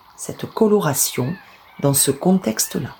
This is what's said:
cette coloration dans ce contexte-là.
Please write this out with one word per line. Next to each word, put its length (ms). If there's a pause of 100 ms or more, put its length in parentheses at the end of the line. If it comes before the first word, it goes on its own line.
(160)
cette 360
coloration 840 (460)
dans 140
ce 180
contexte-là. 880